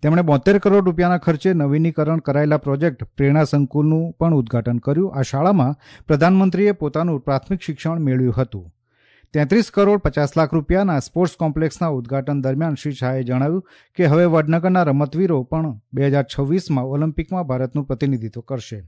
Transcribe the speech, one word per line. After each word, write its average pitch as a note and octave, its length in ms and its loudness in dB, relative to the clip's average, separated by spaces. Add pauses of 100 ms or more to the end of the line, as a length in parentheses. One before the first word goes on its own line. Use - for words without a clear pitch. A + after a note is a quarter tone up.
તેમણે D#3+ 200 4
બોતેર E3 360 4
કરોડ G3 280 4
રૂપિયાના F3 320 0
ખર્ચે E3+ 360 0
નવીનીકરણ D#3 640 0
કરાયેલા D3+ 400 0
પ્રોજેક્ટ C#3+ 460 -2
પ્રેરણા C#3 400 2
સંકુલનું D3+ 680 0
પણ E3 220 0
ઉદ્ઘાટન A#2+ 440 -2
કર્યું. D3 400 -2
આ C3+ 40 -2
શાળામાં D3 540 0 (320)
પ્રધાનમંત્રીએ F#3 640 4
પોતાનું D#3+ 480 -2
પ્રાથમિક C#3+ 420 -4
શિક્ષણ D#3+ 380 -6
મેળવ્યું B2+ 380 0
હતું. G2+ 340 -6 (600)
તેત્રીસ D3+ 400 2
કરોડ G3+ 260 4
પચાસ D3 380 -2
લાખ D#3+ 160 0
રૂપિયાના E3+ 460 0
સ્પોર્ટ્સ E3+ 360 -2
કોમ્પ્લેક્સના D#3 520 -2
ઉદ્ઘાટન C3+ 540 -4
દરમિયાન C#3 340 -2
શ્રી D3 160 -8
શાહે C3 320 -4
જણાવ્યું C#3 440 -2 (280)
કે F3+ 100 2
હવે D#3+ 200 4
વડનગરના E3 580 2
રમતવીરો D3 600 0
પણ D#3 360 -6 (140)
બે C3+ 140 0
હજાર C#3 180 0 (140)
છવ્વીસમાં C#3+ 460 -2
ઓલિમ્પિકમાં D#3+ 580 -4
ભારતનું C3 420 -4
પ્રતિનિધિત્વ A#2+ 560 -4
કરશે. A2+ 460 -12